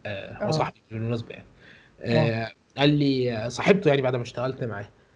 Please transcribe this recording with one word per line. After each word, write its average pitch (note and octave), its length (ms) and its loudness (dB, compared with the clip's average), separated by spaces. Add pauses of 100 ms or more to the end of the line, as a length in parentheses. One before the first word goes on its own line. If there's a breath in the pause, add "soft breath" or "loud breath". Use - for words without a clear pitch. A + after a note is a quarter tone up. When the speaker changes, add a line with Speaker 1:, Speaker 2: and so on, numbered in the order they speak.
Speaker 1:
آه، G2+ 380 -10
هو G#3+ 40 -2
Speaker 2:
آه. - 40 0
Speaker 1:
صاحبي - 300 -2 (100)
بالمناسبة A#2 380 -4
يعني. - 160 -16 (560 soft breath)
Speaker 2:
آه. A2+ 440 2
Speaker 1:
آه، A2 60 -10 (260)
قال D3 120 4
لي، C3+ 480 2
آه، A2 100 -4
صاحبته F3 420 4
يعني C#3 120 4
بعد B2+ 140 0
ما A#2+ 60 -2
اشتغلت C3 420 -6
معاه. G#2 260 -8 (260 soft breath)